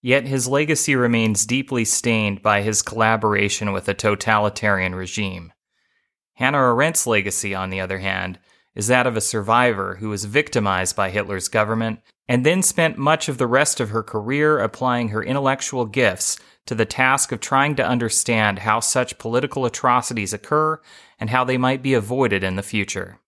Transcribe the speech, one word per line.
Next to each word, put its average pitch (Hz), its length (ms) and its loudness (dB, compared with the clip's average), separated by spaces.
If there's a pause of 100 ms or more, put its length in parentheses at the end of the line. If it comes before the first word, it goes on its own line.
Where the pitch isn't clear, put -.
yet 127 240 2
his 131 220 -2
legacy 147 480 2
remains 113 480 2
deeply 123 400 -2
stained 107 560 0
by 104 220 2
his 107 180 0
collaboration 107 880 2
with 95 160 -4
a 101 60 0
totalitarian 104 1000 0
regime. 92 580 -8 (800)
Hannah 135 220 2
Arendt's 135 500 2
legacy, 101 480 0
on 95 140 -4
the 95 120 -4
other 95 180 -4
hand, 92 400 -2 (360)
is 104 120 -4
that 123 200 4
of 120 80 0
a 110 60 0
survivor 107 760 0
who 107 120 -8
was 104 160 -6
victimized 101 720 0
by 95 140 0
Hitler's 98 380 -4
government 110 520 0 (260)
and 127 200 2
then 180 160 4
spent 160 340 0
much 151 320 2
of 135 80 -4
the 127 100 0
rest 131 320 2
of 110 120 -2
her 110 120 -2
career 139 580 0
applying 120 480 -2
her 107 140 -4
intellectual 135 640 -2
gifts 107 540 0 (260)
to 127 100 -6
the 110 120 2
task 131 440 2
of 120 100 -4
trying 139 360 0
to 131 100 0
understand 110 760 0
how 110 200 0
such - 380 -2
political 127 480 -2
atrocities 117 680 0
occur 156 480 -2 (380)
and 107 100 -4
how 127 160 2
they 127 140 0
might 131 240 0
be 135 100 0
avoided 110 500 0
in 92 140 -2
the 98 60 -4
future. 92 640 -6